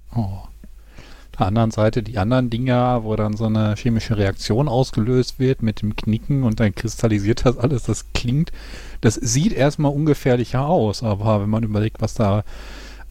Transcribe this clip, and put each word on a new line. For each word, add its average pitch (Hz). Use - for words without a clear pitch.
Oh. 117
Auf -
der 98
anderen 113
Seite, 110
die 107
anderen 120
Dinger, 123
wo 110
dann 107
so 113
eine 107
chemische 113
Reaktion 104
ausgelöst 123
wird 131
mit 110
dem 104
Knicken 131
und 113
dann 104
kristallisiert 107
das 123
alles, 131
das -
klingt, 135
das 117
sieht 139
erstmal 143
ungefährlicher 135
aus, 131
aber 107
wenn 101
man 110
überlegt, 107
was 110
da, 104